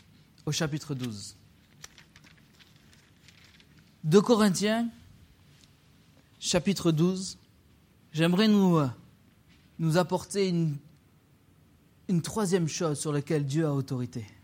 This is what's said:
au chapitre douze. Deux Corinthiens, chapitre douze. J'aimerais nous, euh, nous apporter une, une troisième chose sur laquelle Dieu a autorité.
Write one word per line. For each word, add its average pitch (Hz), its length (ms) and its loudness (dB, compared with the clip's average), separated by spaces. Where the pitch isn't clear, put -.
au 151 60 -4
chapitre 147 420 -6
douze. 117 420 -10
Deux 165 160 6
Corinthiens, 214 680 2
chapitre 175 540 0
douze. 185 460 -2
J'aimerais 180 360 2
nous, 190 300 6
euh, 139 100 2
nous 160 200 2
apporter 185 500 -2
une, 165 280 0
une 170 140 0
troisième 185 460 -2
chose 151 300 -4
sur 151 140 -4
laquelle 143 320 -2
Dieu 151 220 -2
a 143 80 -2
autorité. 123 500 -6